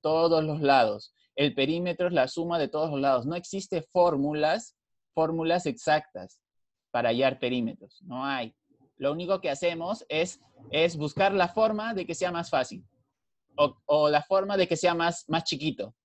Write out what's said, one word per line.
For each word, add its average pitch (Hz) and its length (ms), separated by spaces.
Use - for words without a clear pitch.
todos 160 420
los 156 160
lados. 123 540
El 139 180
perímetro 170 540
es 175 60
la 135 140
suma 170 320
de 143 80
todos 151 240
los 139 80
lados. 131 260
No 160 100
existe 180 460
fórmulas, 156 920
fórmulas 165 520
exactas 151 760
para 120 180
hallar 123 300
perímetros. 123 640
No 127 220
hay. 127 300
Lo 139 140
único 180 300
que 165 80
hacemos 170 580
es, 160 320
es 165 240
buscar 175 380
la 180 160
forma 220 440
de 185 120
que 165 100
sea 175 160
más 170 180
fácil 131 360
o, 147 280
o 151 240
la 147 140
forma 196 340
de 180 100
que 165 100
sea 170 160
más, 170 340
más 160 160
chiquito. 143 600